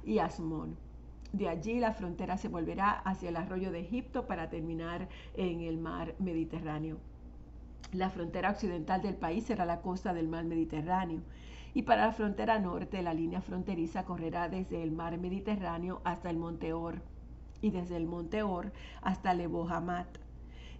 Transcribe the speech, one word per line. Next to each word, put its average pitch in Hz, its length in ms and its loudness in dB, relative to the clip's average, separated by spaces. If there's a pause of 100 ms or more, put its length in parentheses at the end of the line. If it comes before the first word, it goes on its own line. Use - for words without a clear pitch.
y 214 140 6
Asmón. 160 580 0 (560)
De 190 160 2
allí, 214 320 2
la 220 120 6
frontera 180 440 -2
se - 120 -2
volverá 175 420 4
hacia 190 380 0
el 170 80 0
arroyo 185 360 0
de 170 80 -2
Egipto 247 460 -2
para 165 240 -2
terminar 165 580 -2 (260)
en 170 260 2
el 165 180 0
mar 165 400 -2
Mediterráneo. 160 800 0 (960)
La 185 180 4
frontera 180 400 0
occidental 170 520 2
del 151 120 0
país 175 300 0
será 196 200 2
la 170 160 0
costa 185 320 0
del 165 160 2
mar 165 160 0
Mediterráneo. 165 760 2 (520)
Y 254 100 2
para 214 240 8
la 226 60 6
frontera 214 460 4
norte, 185 440 0
la 170 120 2
línea 170 260 2
fronteriza 185 640 0
correrá 170 440 0
desde 185 340 -2
el 160 100 2
mar 165 240 -2
Mediterráneo 180 880 0
hasta 185 240 0
el 165 80 0
monte 165 360 -2
Or 170 300 -2 (580)
y 214 100 4
desde 175 260 0
el 165 100 0
monte 170 360 -2
Or 196 300 0 (280)
hasta 190 320 2
Lebo 170 360 2
Hamat. 175 380 0 (720)